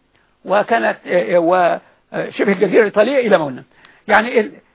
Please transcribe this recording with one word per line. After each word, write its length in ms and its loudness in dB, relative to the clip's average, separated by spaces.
وكانت، 520 -2
آه، 280 -2
آه، 40 4
وشبه 1120 -2
الجزيرة 280 2
الإيطالية 480 0
إلى 100 4
ما 80 -2
قلنا. 180 -12
يعني 320 2
ال-، 140 -4